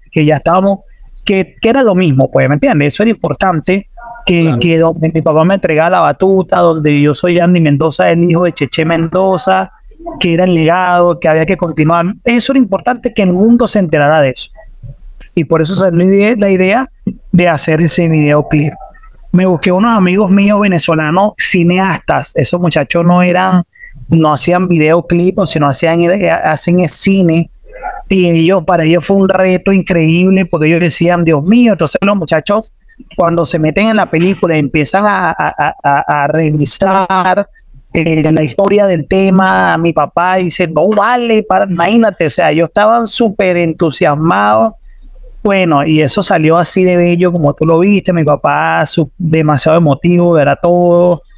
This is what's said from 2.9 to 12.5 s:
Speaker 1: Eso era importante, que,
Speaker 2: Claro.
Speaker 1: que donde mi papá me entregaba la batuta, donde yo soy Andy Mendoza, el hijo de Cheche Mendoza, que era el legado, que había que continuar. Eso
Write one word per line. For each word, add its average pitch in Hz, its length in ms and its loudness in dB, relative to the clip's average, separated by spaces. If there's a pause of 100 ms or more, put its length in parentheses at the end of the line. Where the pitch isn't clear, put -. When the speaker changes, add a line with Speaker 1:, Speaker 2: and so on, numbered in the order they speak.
Speaker 1:
Eso 208 100 -2
era 233 60 2
importante, 185 800 -4 (380)
que, 175 160 0
Speaker 2:
Claro. 151 160 0
Speaker 1:
que 165 200 0
donde 165 360 0
mi 160 80 -2
papá 160 220 2
me 185 100 2
entregaba 165 360 0
la 180 100 2
batuta, 180 580 0
donde 156 420 2
yo 147 140 2
soy 175 240 0
Andy 175 220 2
Mendoza, 156 500 0
el 170 180 2
hijo 170 160 2
de 170 80 0
Cheche - 320 -4
Mendoza, 185 840 -2 (480)
que 165 160 0
era 180 100 0
el 180 100 2
legado, 175 680 2
que 165 80 0
había 160 180 2
que 180 100 -2
continuar. 165 500 0 (180)
Eso 240 280 0